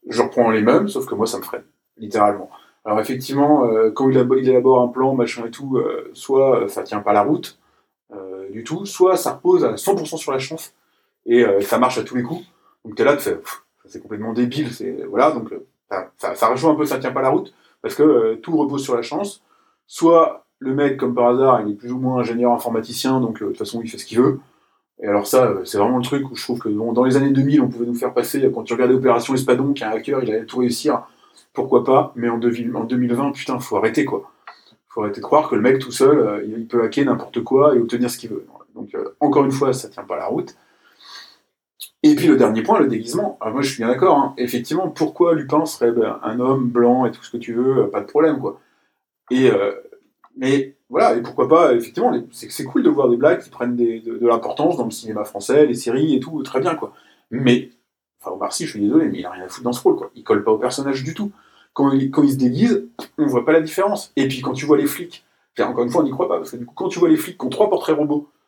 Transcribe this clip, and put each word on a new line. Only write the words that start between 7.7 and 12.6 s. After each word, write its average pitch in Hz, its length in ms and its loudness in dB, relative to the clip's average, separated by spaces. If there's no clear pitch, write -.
euh, 95 380 -14
du 113 140 -12
tout, 175 240 -8
soit 185 300 2
ça - 160 -4
repose 175 300 2
à 110 140 0
cent 196 160 0
pour 165 140 -2
cent 160 100 -8
sur 147 140 -6
la 131 80 -2
chance, 156 340 -12
et, 120 180 6
euh, 98 160 2
ça 110 160 0
marche 117 220 0
à 107 40 -6
tous 123 120 -12
les 123 80 -2
coups. 160 200 -8